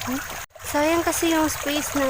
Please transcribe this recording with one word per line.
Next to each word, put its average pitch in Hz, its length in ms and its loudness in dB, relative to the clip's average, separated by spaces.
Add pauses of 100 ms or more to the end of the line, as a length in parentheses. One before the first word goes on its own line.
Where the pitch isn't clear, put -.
Hmm? 262 120 -2 (440)
Sayang 320 400 2
kasi 330 320 2
yung 311 160 4
space 285 480 -2
na 269 100 2